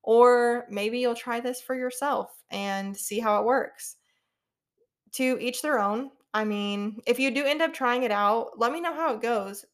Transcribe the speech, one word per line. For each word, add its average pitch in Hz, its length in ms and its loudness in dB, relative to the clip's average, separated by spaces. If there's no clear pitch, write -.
or 240 640 6
maybe 208 300 -4
you'll 240 160 0
try 240 240 -6
this 254 220 -6
for 262 140 -6
yourself 254 720 -4
and 196 460 -6
see 208 240 -6
how 214 200 2
it 208 60 0
works. - 500 0
To 254 260 0
each 247 220 -4
their 294 180 0
own. 214 320 -2
I 214 100 -2
mean, 208 640 -4
if 247 120 2
you 269 120 2
do 277 140 -2
end 302 160 0
up 320 120 0
trying 254 300 0
it 220 80 0
out, 208 480 0
let 240 140 2
me 339 80 -6
know 330 120 -4
how 302 200 0
it 220 80 -6
goes 202 520 -4